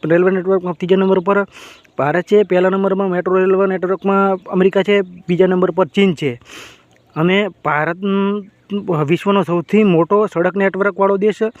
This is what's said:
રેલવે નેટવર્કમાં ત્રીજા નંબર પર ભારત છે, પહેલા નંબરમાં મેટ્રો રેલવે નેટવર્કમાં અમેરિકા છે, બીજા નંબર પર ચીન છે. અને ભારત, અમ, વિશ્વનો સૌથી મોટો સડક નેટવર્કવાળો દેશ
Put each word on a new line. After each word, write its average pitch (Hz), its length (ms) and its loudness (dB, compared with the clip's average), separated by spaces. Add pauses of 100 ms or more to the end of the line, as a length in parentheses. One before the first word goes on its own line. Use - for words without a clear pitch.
રેલવે 170 260 2
નેટવર્કમાં 180 440 -2
ત્રીજા 185 220 -2
નંબર 190 240 2
પર 196 240 0 (540)
ભારત 151 260 0
છે, 208 180 2
પહેલા 185 280 2
નંબરમાં 196 400 -2
મેટ્રો 180 240 -2
રેલવે 190 320 2
નેટવર્કમાં 190 720 0 (120)
અમેરિકા 185 320 2
છે, 202 200 2
બીજા 180 440 0
નંબર 185 240 0
પર 175 160 0
ચીન 196 280 0
છે. 127 260 -6 (760)
અને 185 320 0 (160)
ભારત, 156 380 -2
અમ, 196 400 -2 (640)
વિશ્વનો 190 380 0
સૌથી 175 420 0
મોટો 196 420 2
સડક 175 300 -2
નેટવર્કવાળો 196 600 0
દેશ 208 260 -2 (180)